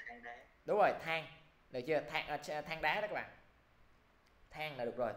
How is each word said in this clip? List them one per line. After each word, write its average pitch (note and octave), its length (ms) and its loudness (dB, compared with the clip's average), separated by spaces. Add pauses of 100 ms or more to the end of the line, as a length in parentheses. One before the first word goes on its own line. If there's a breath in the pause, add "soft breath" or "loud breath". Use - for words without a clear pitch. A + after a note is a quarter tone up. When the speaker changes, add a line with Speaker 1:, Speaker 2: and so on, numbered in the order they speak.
Speaker 1:
than - 160 -14
đá. A#2+ 140 -12 (280)
Speaker 2:
Đúng F#3 140 4
rồi, F3+ 140 8 (120)
than. E3 200 0 (460)
Được B2+ 100 -4
chưa? D3 200 2
Than, - 260 -2
à, D3 160 -2
ch-, D3+ 200 -4
than D#3+ 200 -6
đá D#3+ 180 4
đó G#3+ 60 0
các F3+ 80 -4
bạn. A#2 160 -4 (1200)
Than D3+ 260 -6
là B2 80 0
được A#2 120 0
rồi, A#2 200 2